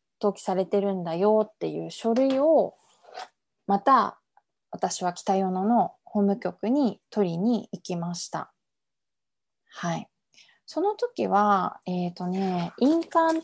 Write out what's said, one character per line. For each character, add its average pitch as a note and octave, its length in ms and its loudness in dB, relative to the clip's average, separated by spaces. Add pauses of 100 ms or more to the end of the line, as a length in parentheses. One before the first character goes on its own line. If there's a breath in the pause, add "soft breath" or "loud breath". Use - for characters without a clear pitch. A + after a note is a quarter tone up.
(200)
登 G3+ 160 0
記 - 60 -16
さ F#3+ 120 -2
れ F3+ 120 0
て G3+ 120 0
る G3 140 0
ん F#3 120 -6
だ E3 100 -6
よ G#3+ 360 2
っ - 60 -20
て E3 120 -6
い D#3+ 180 -6
う E3 40 -12
書 A3+ 220 -4
類 C4 260 2
を、 C#4 360 4 (920 loud breath)
ま G3 120 2
た、 B3+ 420 4 (500)
私 F#3 320 -6
は F3+ 120 -2
北 F#3+ 220 -2
与 F#3+ 140 0
野 F#3 140 -2
の G#3+ 300 2 (100)
法 - 160 -2
務 G3+ 180 2
局 F3+ 300 -6
に B3+ 400 2
取 G3 220 0
り E3 80 -4
に G#3+ 340 0
行 F#3+ 80 -10
き - 160 -6
ま E3+ 180 -6
し - 140 -10
た。 - 240 -10 (1160)
は E3+ 260 -6
い。 - 140 -12 (560 soft breath)
そ - 160 -6
の G4+ 120 0
時 G4+ 340 -4
は、 G3 580 2
え F3+ 220 -4
ー F3 40 -8
と F3+ 140 -8
ね、 F3+ 500 -4
印 D#4+ 280 2
鑑 E4 400 0